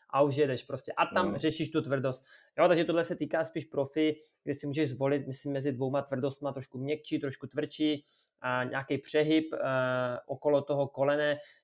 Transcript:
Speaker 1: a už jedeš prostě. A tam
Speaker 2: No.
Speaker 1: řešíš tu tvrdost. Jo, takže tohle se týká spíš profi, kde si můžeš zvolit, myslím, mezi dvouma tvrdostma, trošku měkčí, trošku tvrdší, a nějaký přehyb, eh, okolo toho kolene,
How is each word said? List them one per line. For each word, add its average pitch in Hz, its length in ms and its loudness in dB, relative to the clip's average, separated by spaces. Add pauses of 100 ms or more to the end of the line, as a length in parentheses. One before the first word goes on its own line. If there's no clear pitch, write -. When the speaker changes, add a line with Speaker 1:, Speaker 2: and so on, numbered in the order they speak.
(100)
Speaker 1:
a 135 120 6
už 139 140 4
jedeš 135 260 2
prostě. - 300 -10
A 165 140 2
tam - 260 2
Speaker 2:
No. 135 60 -4
Speaker 1:
řešíš 156 320 0
tu 156 120 0
tvrdost. 131 420 -2 (340)
Jo, 165 100 6
takže 170 160 4
tohle 165 200 2
se 170 120 -6
týká 160 280 -2
spíš 156 200 -6
profi, 151 520 0 (280)
kde 143 100 -4
si 143 120 -8
můžeš 143 240 0
zvolit, 135 360 0
myslím, 135 260 -6
mezi 139 200 -2
dvouma 131 300 -2
tvrdostma, 143 500 -4
trošku 127 260 -12
měkčí, 151 400 -4
trošku 139 280 -8
tvrdší, 151 580 -2 (360)
a 127 240 0
nějaký 131 340 -2
přehyb, 156 560 2
eh, - 40 -4 (680)
okolo 139 360 2
toho 139 260 0
kolene, 147 500 0 (260)